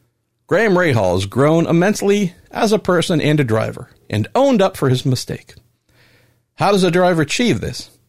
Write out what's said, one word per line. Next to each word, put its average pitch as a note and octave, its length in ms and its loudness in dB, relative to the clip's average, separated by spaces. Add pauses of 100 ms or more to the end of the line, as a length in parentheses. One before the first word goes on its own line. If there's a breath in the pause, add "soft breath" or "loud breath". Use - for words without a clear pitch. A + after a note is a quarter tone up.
(460)
"Graham G3+ 280 0
Rahal A#2 400 2
has F#2+ 120 -2
grown D3+ 400 2
immensely G3+ 680 0 (180)
as A#3 180 -2
a G#3+ 80 2
person E3+ 420 -2
and D3+ 200 0
a C#3+ 40 0
driver A2 460 -4 (180)
and G#2+ 280 -2
owned C4 260 4
up F#3+ 140 0
for C#3 120 -2
his B2+ 160 0
mistake. - 500 -6 (1000 soft breath)
How E3+ 160 0
does F#3+ 140 2
a F3+ 80 2
driver F3+ 300 2
achieve D#3+ 380 -2
this?" - 300 -10 (180)